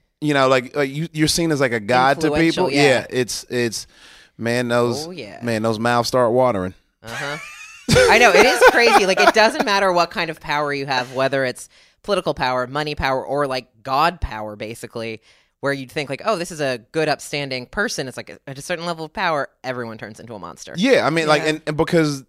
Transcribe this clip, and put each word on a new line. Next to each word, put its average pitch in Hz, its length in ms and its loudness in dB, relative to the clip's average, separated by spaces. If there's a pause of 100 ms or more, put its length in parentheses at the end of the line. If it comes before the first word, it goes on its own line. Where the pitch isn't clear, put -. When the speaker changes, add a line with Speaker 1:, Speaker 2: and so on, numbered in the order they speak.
(220)
Speaker 1:
you 147 120 0
know, 135 140 4
like, 127 260 0
like, 139 160 -2
you, 156 220 -8
you're 156 160 0
seen 165 240 0
as, 139 80 0
like, 127 120 0
a 117 80 -2
god 127 420 2
to 160 60 2
Speaker 2:
Influential, 165 380 2
Speaker 1:
people. 139 120 -2
Speaker 2:
yeah. 135 220 6
Speaker 1:
Yeah, - 100 -8
it's, - 400 -4
it's, 120 360 -4 (520)
man, 120 300 -2
those, 120 380 0
Speaker 2:
Oh, 170 40 -12
yeah. 127 320 -14
Speaker 1:
man, 113 200 -2
those 113 160 0
mouths 120 300 0
start 123 240 2
watering. 113 400 0 (300)
Speaker 2:
Uh-huh. 139 340 -8 (540)
Speaker 1:
<laughs> - 200 6
Speaker 2:
I 214 80 8
know, 233 120 6
it 190 160 6
is - 140 2 (100)
crazy. 240 340 6
Like, 185 160 2
it - 140 4
doesn't 226 300 4
matter 196 280 2
what 175 180 2
kind 170 200 -6
of 156 100 -12
power 147 320 -4
you 139 140 -6
have, 127 280 -4
whether 135 300 0
it's - 240 -6 (340)
political 185 320 -2
power, 127 320 -2
money 147 280 -4
power, 135 300 -2
or, 143 220 -2
like, 127 360 -8
God 156 380 0
power, 107 360 -10
basically, 113 640 -10 (380)
where 139 160 -2
you'd 131 180 -10
think, 143 160 -6
like, 139 160 -8
"Oh, 214 140 -2
this 170 140 -8
is 151 100 -8
a 131 160 -2 (140)
good, 156 160 -2
upstanding 135 580 -6
person." 202 420 -6
It's - 80 -14
like, - 300 -14
at 135 120 -12
a 143 40 -12
certain 170 240 -6
level 165 180 -6
of 156 80 -12
power, 165 360 -2 (160)
everyone 120 340 -8
turns 107 220 -14
into 113 140 -16
a 104 40 -14
monster. 85 380 -16
Speaker 1:
Yeah, 185 300 4
I 139 40 2
mean, 160 160 0
like, 151 160 4
Speaker 3:
Yeah. 156 80 0
Speaker 1:
and, 151 160 -4
and 151 100 -4
because 151 520 0